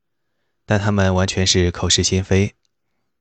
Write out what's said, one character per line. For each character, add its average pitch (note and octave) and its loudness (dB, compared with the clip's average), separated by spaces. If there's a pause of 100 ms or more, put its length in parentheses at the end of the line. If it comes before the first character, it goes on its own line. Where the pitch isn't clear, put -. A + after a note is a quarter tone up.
(640)
但 G#2+ 0
他 G2+ -2
们 F#2+ 2
完 F#2 0
全 F#2+ -2
是 F2 0
口 - -6
是 F#2 0
心 F#2 -2
非。 G2 0 (680)